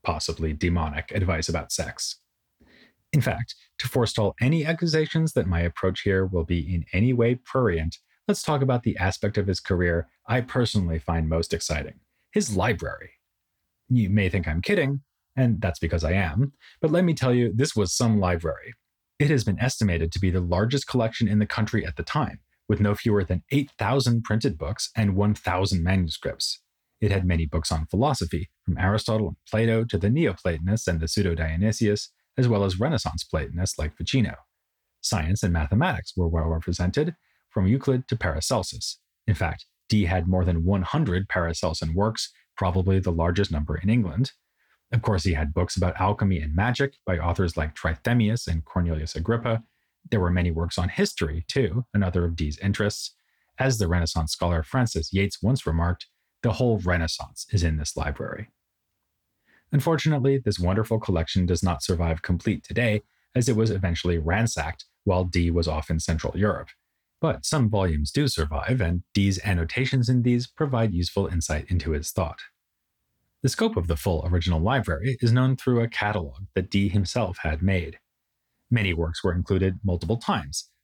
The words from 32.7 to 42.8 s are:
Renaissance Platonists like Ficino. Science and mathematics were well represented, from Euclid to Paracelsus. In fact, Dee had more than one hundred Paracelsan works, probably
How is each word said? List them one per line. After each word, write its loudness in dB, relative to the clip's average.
Renaissance -2
Platonists -4
like -4
Ficino. -2
Science -2
and 2
mathematics 0
were 0
well 0
represented, -2
from 0
Euclid 0
to -2
Paracelsus. -4
In 4
fact, -4
Dee 4
had 0
more 2
than 2
one 2
hundred 0
Paracelsan -2
works, -2
probably 2